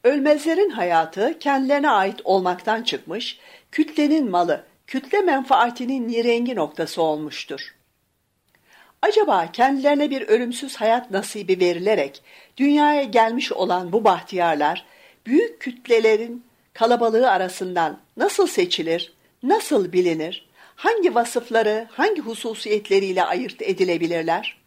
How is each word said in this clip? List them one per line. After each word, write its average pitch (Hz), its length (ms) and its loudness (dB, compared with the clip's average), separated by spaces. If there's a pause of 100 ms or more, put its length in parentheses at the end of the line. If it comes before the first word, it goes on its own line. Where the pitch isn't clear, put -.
Ölmezlerin 302 640 2
hayatı 190 680 0
kendilerine 277 500 0
ait 208 340 0
olmaktan 190 600 0
çıkmış, - 560 -8 (320)
kütlenin 302 580 0
malı, 175 340 0 (240)
kütle - 340 -2
menfaatinin 254 840 0
nirengi 240 480 0
noktası 165 460 -4
olmuştur. 151 760 -6 (1300)
Acaba 285 520 2
kendilerine 277 560 2
bir 269 120 -4
ölümsüz 247 540 -2
hayat 226 360 0
nasibi 190 480 -2
verilerek 175 640 0 (340)
dünyaya 294 460 4
gelmiş 226 480 0
olan 180 400 -2
bu 220 120 0
bahtiyarlar, 170 840 0 (400)
büyük 349 340 0
kütlelerin 233 880 0 (280)
kalabalığı 233 580 2
arasından 180 680 -2 (180)
nasıl 370 300 0
seçilir, 175 680 -2 (300)
nasıl 262 500 0
bilinir, 170 560 -2 (260)
hangi 370 400 0
vasıfları, 226 760 0
hangi 349 300 0
hususiyetleriyle 208 1040 -2
ayırt - 380 -4
edilebilirler? 170 1040 -2